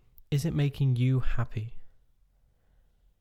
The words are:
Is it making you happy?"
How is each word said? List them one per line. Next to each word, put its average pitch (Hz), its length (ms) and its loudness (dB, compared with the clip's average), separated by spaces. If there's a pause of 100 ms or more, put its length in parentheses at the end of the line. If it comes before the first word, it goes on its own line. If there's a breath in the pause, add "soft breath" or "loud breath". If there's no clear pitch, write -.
(320)
Is 143 140 0
it 160 100 -2
making 139 400 0
you 127 240 2
happy?" - 560 0 (1500)